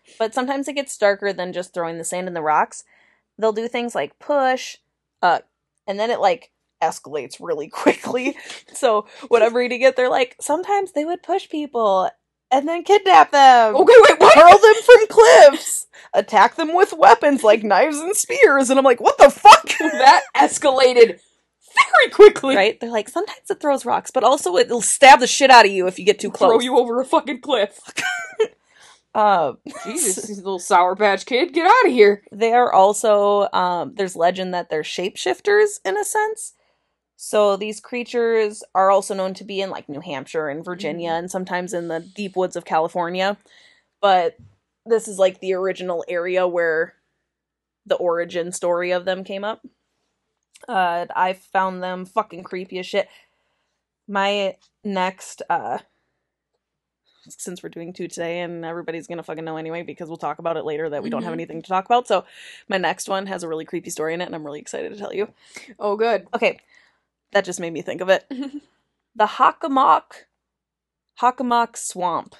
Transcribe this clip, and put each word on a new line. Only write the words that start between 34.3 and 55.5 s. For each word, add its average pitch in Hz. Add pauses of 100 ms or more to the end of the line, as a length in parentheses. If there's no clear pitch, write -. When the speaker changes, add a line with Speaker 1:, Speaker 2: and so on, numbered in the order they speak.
Speaker 1:
that 175
they're 156
shapeshifters, -
in 392
a 415
sense. 427 (600)
So 208
these 214
creatures 226 (100)
are 190
also 196
known 190
to 196
be 196
in, 196
like, -
New 143
Hampshire 151
and 156
Virginia 170
Speaker 2:
Mm-hmm. 165
Speaker 1:
and 180
sometimes 180
in 170
the 165
deep 190
woods 185
of 175
California. 180 (640)
But 185 (500)
this 220
is, 196
like, 190
the 190
original 180
area 180
where 170 (920)
the 190
origin 175
story 175
of 180
them 190
came 196
up. 214 (1080)
Uh, 175 (100)
I 185
found 190
them 185
fucking 185
creepy 185
as 180
shit. 196 (1000)
My 196 (280)
next, 190
uh, 123 (1500)